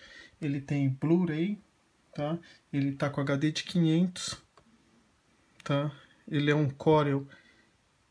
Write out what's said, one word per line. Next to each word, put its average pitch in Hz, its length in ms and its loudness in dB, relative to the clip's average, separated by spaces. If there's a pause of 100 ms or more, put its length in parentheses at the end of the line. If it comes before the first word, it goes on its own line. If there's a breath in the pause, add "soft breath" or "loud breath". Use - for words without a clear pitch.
(400 loud breath)
ele 147 200 -4
tem 139 280 0
Blu-ray, 170 720 0 (560)
tá? 151 240 -4 (340 loud breath)
Ele 139 200 0
tá 139 180 -2
com 143 100 -6
H 139 160 0
D 147 140 0
de - 140 -8
quinhentos, 170 760 0 (1200)
tá? 147 260 0 (380 loud breath)
Ele 147 220 0
é 147 40 4
um 147 160 2
Corel 143 560 2 (840 loud breath)